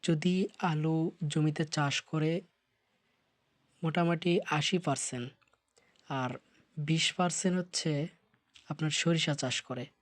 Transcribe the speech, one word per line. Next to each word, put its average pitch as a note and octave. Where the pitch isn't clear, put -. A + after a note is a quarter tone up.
যদি E3+
আলু D#3
জমিতে D#3
চাষ C#3+
করে D#3
মোটামুটি E3+
আশি D3+
পার্সেন্ট, C3
আর C3
বিশ D#3
পার্সেন্ট F3+
হচ্ছে F3
আপনার D3+
সরিষা D#3+
চাষ B2+
করে। B2+